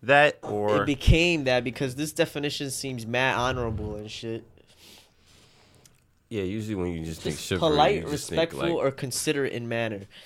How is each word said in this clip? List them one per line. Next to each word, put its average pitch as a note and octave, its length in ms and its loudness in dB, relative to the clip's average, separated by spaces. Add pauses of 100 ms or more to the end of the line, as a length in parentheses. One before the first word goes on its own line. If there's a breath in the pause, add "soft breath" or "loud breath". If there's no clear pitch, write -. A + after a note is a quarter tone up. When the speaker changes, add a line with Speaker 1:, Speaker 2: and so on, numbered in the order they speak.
Speaker 1:
that, C#3+ 380 6
or G#2 400 2
Speaker 2:
It G2+ 60 2
became D#3+ 560 4
that B2 200 2
because B2+ 320 -4
this D3 160 -4
definition D3 600 -2
seems B2 340 -6
mad B2 320 2
honorable A2+ 600 -2
and G#2 120 -10
shit. A2+ 340 -8 (1900 soft breath)
Speaker 1:
Yeah, A2 140 -4
usually G#2+ 320 -4
when F2+ 180 -2
you D#2+ 120 -4
just E2 160 -8
think D3+ 140 -4
Speaker 2:
Just - 120 -10
Speaker 1:
chivalry, B2 240 2
Speaker 2:
polite, D#3 240 4
Speaker 1:
you - 60 -4
just C#3 100 -6 (200)
Speaker 2:
respectful, E3 300 0
Speaker 1:
think, D#3 160 0
like - 100 0
Speaker 2:
or - 40 4
considerate C#3 600 -2
in A#2+ 160 -6
manner. A2+ 320 -2 (240 loud breath)